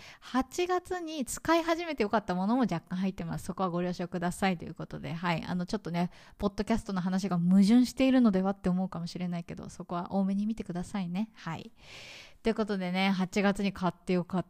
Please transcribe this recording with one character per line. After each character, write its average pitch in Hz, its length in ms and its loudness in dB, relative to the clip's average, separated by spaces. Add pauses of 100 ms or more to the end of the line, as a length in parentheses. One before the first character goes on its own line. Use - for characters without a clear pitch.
(200)
八 262 460 -2
月 359 340 -2
に 311 240 -4
使 - 320 0
い 330 60 2
始 339 240 0
め 311 80 -4
て 233 80 0
よ 208 80 0
か 226 80 4
っ 208 80 -4
た 180 80 -2
も 180 120 0
の 226 80 2
も 262 100 4
若 170 160 0
干 - 160 -8
入 190 120 0
っ 185 60 -4
て 175 100 -8
ま 165 140 -6
す。 - 80 -12
そ 180 80 -6
こ - 80 -4
は 185 80 0
ご 175 100 -2
了 180 140 -2
承 175 140 -6
く 180 120 -4
だ 175 100 0
さ 190 200 0
い 175 80 -2
と - 80 -12
い - 20 -12
う 160 60 -12
こ 156 100 -10
と 151 160 -10
で、 139 140 -6
は 175 180 -2
い。 160 160 -2
あ 180 60 -4
の、 180 100 -2
ち 180 120 -6
ょ - 20 0
っ - 20 -8
と 165 100 -8
ね、 175 200 0 (260)
ポ 202 120 0
ッ 196 60 -6
ド 208 100 -4
キ 226 100 0
ャ - 20 0
ス 226 80 -4
ト 202 80 -6
の 185 80 -2
話 185 300 0
が 180 80 0
矛 185 240 6
盾 233 240 8
し - 80 -6
て 262 140 4
い 254 40 4
る 262 80 6
の 233 100 8
で 185 120 4
は 190 80 2
っ 196 100 -4
て 196 80 0
思 185 160 2
う 190 60 -4
か 170 100 -8
も 170 60 -6
し 175 120 -8
れ 180 80 -4
な 175 120 -4
い 170 60 -8
け - 100 -12
ど、 - 160 -12
そ - 160 -14
こ 180 80 -6
は 175 180 -6
多 196 100 2
め 196 120 2
に 202 100 0
見 220 100 0
て 220 100 -8
く 170 100 -8
だ 180 100 -4
さ 202 160 -6
い 180 80 -4
ね。 185 240 -4
は - 240 -10
い。 - 160 -14 (720)
と 226 80 0
い - 20 2
う - 20 2
こ 214 120 0
と 208 100 -2
で 180 160 -2
ね、 190 160 2
八 185 320 2
月 196 220 2
に 196 100 0
買 185 160 0
っ 170 60 -2
て - 180 -4
よ 180 120 2
か 180 160 -2
っ - 100 -4